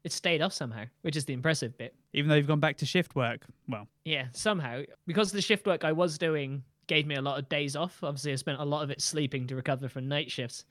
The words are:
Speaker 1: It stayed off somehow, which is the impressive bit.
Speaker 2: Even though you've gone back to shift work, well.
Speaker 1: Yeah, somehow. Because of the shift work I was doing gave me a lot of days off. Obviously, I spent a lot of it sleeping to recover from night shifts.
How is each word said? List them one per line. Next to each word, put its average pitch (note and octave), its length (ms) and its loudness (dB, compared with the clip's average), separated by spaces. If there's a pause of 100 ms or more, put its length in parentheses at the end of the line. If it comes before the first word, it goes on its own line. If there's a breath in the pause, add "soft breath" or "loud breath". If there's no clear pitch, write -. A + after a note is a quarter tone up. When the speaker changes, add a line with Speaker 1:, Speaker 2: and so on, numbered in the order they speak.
Speaker 1:
It F3 80 -6
stayed E3 280 2
off F3+ 120 0
somehow, A2+ 320 -6 (180)
which D#3 140 -2
is C#3+ 80 -2
the C#3 80 -4
impressive C3 440 0
bit. A#2 200 -12 (160)
Speaker 2:
Even D3 160 2
though D3+ 80 8
you've D3 100 6
gone D3+ 140 4
back D3+ 160 4
to D3 100 -4
shift - 300 2
work, A#2 280 0 (220)
well. A2 220 -8 (160)
Speaker 1:
Yeah, C#3+ 260 -2
somehow. D3 520 -2 (260)
Because F#3+ 220 2
of - 40 -6
the G3+ 80 0
shift G3+ 240 2
work E3+ 180 2
I D#3 60 4
was D#3+ 260 2
doing C#3+ 460 -2 (240)
gave D3+ 200 4
me D3 100 -2
a C3+ 40 0
lot C#3 180 -2
of C3+ 120 -4
days D3 260 0
off. E3+ 260 -4
Obviously, C#3+ 300 -2
I C3 40 0
spent C#3+ 240 -2
a D3 40 -2
lot D3 180 0
of C#3 80 -4
it - 120 -6
sleeping C#3 460 0
to C3+ 80 -6
recover C3 320 0
from C3 200 -6
night C#3+ 220 -2
shifts. - 400 -6